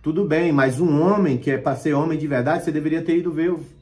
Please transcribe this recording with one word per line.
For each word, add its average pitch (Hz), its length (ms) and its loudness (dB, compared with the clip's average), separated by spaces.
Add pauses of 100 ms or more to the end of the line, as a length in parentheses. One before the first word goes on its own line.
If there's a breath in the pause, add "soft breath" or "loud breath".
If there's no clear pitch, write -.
tudo 160 220 -2
bem, 160 260 0
mas 135 300 2
um 156 220 2
homem 180 340 2
que 131 140 -2
é 135 80 0
pra 131 180 -2
ser 151 160 -2
homem 156 260 0
de 151 80 -4
verdade, 139 380 -2
você 156 80 -2
deveria 156 300 -2
ter 170 160 0
ido 175 120 -2
ver 160 220 0
o, 156 80 -4 (220)